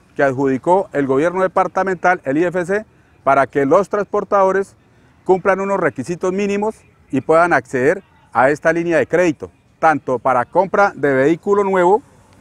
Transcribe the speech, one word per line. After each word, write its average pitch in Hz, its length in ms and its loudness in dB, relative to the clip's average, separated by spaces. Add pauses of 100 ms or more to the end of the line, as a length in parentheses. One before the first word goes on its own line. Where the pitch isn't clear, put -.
(160)
que 147 80 0
adjudicó 139 680 0
el 143 140 -2
gobierno 160 360 0
departamental, 185 800 -2
el 135 140 -2
I 175 60 0
F 175 220 -4
C, 202 180 -4 (400)
para 135 220 2
que 139 180 -2
los 175 240 2
transportadores 196 880 -2 (480)
cumplan 185 340 0
unos 196 220 -4
requisitos 170 500 -4
mínimos 202 460 -4 (340)
y 131 120 -2
puedan 165 320 2
acceder 139 480 -2 (300)
a 127 180 4
esta 160 220 0
línea 170 260 -2
de 127 80 0
crédito, 165 440 -2 (300)
tanto 139 400 0
para 127 240 0
compra 196 500 0
de 139 200 0
vehículo 170 500 0
nuevo 190 380 2 (380)